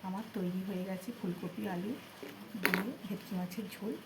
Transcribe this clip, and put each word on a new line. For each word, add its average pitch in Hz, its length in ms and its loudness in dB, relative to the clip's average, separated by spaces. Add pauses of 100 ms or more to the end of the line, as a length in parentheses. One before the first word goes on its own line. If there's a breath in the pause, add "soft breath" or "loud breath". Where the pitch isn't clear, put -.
আমার 196 180 0 (100)
তৈরি 185 320 4
হয়ে 185 220 2
গেছে 190 280 0
ফুলকপি 180 460 0 (100)
আলু 185 180 2 (720)
দিয়ে 185 220 6 (200)
ভেটকি - 340 -2
মাছের 180 340 0
ঝোল। 220 200 -2 (120)